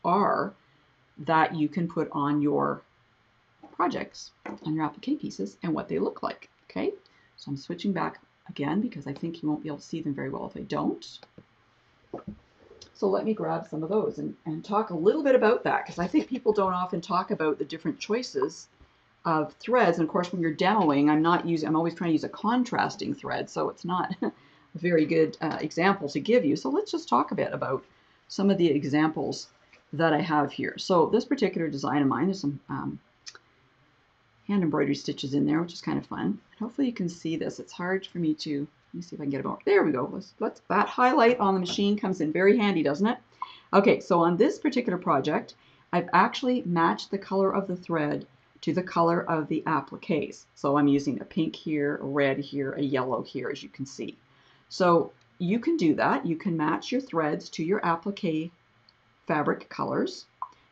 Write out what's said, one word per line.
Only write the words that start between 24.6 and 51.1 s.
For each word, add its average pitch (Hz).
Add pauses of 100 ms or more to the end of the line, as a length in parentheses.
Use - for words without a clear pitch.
very 165
good, 160
uh, 151
example 165
to 147
give 208
you. 143
So 269
let's 392
just 330
talk 247
a 208
bit -
about 135 (440)
some 202
of 185
the 170
examples 147 (440)
that 156
I 147
have 151
here. -
So 170
this 233
particular 185
design 143
of 135
mine, 127
there's 190
some, 143
um, 143 (1500)
hand 202
embroidery 143
stitches 139
in 143
there, 151
which 170
is -
kind 143
of 139
fun. - (200)
Hopefully 247
you 240
can 185
see 165
this. -
It's -
hard 185
for -
me 156
to, 147
let -
me 175
see -
if -
I 143
can 143
get 139
it 135
over. -
There 392
we 156
go. 127
Let's, -
let's, -
that -
highlight 247
on 196
the 185
machine 202
comes 185
in 156
very 196
handy, 196
doesn't 151
it? 240 (540)
Okay, 196
so 170
on 170
this 277
particular 233
project, 160 (380)
I've 175
actually 233
matched 175
the 196
color 196
of 196
the 180
thread 147 (360)
to 170
the 180
color 170
of 156
the 156
appliques. -
So 139
I'm 143
using 139